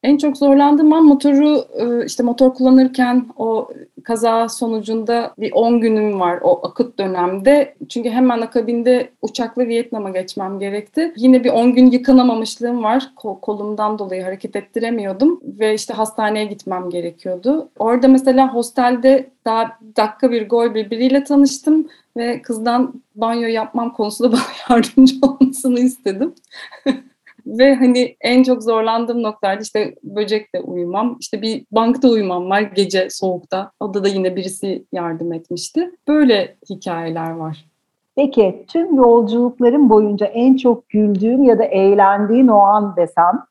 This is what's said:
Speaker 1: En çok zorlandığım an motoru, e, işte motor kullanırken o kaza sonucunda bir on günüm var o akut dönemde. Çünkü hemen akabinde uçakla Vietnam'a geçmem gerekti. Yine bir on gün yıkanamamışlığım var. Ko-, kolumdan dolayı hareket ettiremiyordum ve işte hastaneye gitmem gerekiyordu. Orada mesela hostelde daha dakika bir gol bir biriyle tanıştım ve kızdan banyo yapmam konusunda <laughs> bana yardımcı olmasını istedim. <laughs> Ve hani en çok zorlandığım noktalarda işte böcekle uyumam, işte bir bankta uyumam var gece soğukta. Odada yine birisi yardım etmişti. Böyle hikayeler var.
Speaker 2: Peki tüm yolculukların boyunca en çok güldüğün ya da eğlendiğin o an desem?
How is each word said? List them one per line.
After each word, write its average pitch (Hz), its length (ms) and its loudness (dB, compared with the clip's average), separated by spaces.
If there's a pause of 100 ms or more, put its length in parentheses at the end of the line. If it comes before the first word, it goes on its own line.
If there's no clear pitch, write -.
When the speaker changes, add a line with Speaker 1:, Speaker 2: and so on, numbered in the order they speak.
Speaker 1:
En 277 140 2
çok 285 200 -2
zorlandığım 285 560 4
an 320 120 4
motoru, 285 600 4 (100)
e, 240 320 -4
işte - 160 -6
motor 247 320 2
kullanırken 254 800 2
o 226 320 -4 (360)
kaza 226 440 0
sonucunda 226 880 -4
bir 214 140 -6
on 233 280 2
günüm 214 400 0
var 175 220 -2
o 180 240 0
akut 240 320 -6
dönemde. 190 760 0 (140)
Çünkü 233 220 -6
hemen 247 300 0
akabinde 233 680 -2 (120)
uçakla 247 440 -6
Vietnam'a 233 440 -6
geçmem 190 480 -8
gerekti. 208 580 -6
Yine 254 280 4
bir 247 60 2
on 240 240 2
gün 254 160 6
yıkanamamışlığım 247 920 0
var. 247 340 -2
Ko-, 190 240 -12
kolumdan 208 580 -6
dolayı 185 260 -8
hareket 196 320 -10
ettiremiyordum 226 840 -2
ve 214 320 -4
işte 214 200 -8
hastaneye 214 500 -4
gitmem 185 460 -10
gerekiyordu. 180 800 -6 (100)
Orada 240 300 2
mesela 262 460 4
hostelde 247 760 0 (140)
daha 220 280 -4 (240)
dakika 220 340 0
bir 226 180 -4
gol 233 260 0
bir 214 160 -6
biriyle 254 340 0
tanıştım 285 640 0 (280)
ve 233 260 -6
kızdan 240 520 -4 (200)
banyo 226 340 -4
yapmam 226 440 -6
konusunda 220 400 -2
<laughs> - 0 -
bana - 440 -2
yardımcı 262 460 4
olmasını 262 580 0
istedim. 254 540 -4 (520)
<laughs> - 240 -6 (360)
Ve 254 280 4
hani 247 460 0
en 247 220 2
çok 254 200 0
zorlandığım 226 600 -2
noktalarda 208 400 -4
işte 214 400 -6
böcekle 208 580 -6
uyumam, 185 600 -6
işte 202 220 -10
bir 220 300 -8
bankta 240 360 2
uyumam 185 420 0
var 196 100 0
gece 190 500 -2
soğukta. 185 600 -6 (100)
Odada 202 280 -4
yine 185 280 -2
birisi 190 560 -8
yardım 170 400 -8
etmişti. 175 580 -8 (180)
Böyle 262 480 2 (140)
hikayeler 165 600 -8
var. 160 340 -10 (520)
Speaker 2:
Peki 233 520 0
tüm 339 260 -2
yolculukların 240 960 4
boyunca 208 360 2
en 254 300 2
çok 247 320 0
güldüğün 214 540 0
ya 240 160 6
da 220 60 2
eğlendiğin 202 840 4
o 214 100 6
an 202 380 2
desem? 175 540 0